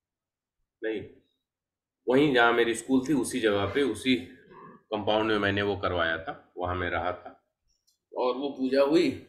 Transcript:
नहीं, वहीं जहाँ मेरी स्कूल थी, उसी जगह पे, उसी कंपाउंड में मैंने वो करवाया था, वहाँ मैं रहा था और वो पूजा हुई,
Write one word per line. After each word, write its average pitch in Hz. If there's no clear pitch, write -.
नहीं, 110
वहीं 139
जहाँ 117
मेरी 117
स्कूल 127
थी, 160
उसी 123
जगह 101
पे, 139
उसी 127
कंपाउंड 107
में 107
मैंने 101
वो 101
करवाया 87
था, -
वहाँ 90
मैं 87
रहा 85
था -
और 120
वो 139
पूजा 131
हुई, 151